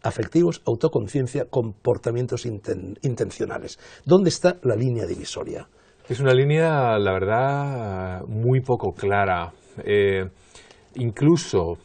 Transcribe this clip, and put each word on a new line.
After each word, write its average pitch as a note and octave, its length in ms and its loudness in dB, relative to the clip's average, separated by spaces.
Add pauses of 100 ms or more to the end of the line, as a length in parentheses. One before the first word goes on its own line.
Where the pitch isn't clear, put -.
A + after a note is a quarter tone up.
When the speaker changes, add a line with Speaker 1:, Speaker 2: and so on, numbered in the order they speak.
Speaker 1:
afectivos, - 600 0
autoconciencia, B2+ 800 -2
comportamientos A#2+ 1040 -2
inten-, G2+ 560 -8
intencionales". - 760 -6 (280)
¿Dónde F3+ 240 6
está F3+ 320 0
la A#2 140 0
línea A#2 280 -2
divisoria? - 640 -10 (400)
Speaker 2:
Es A#2+ 100 -4
una C3+ 140 4
línea, C#3+ 680 4
la G2 140 2
verdad, G#2+ 1120 -2
muy A#2+ 360 2
poco A#2 300 -2
clara. G2 600 0 (320)
Eh, G2 400 2 (680)
incluso, A#2 800 2 (100)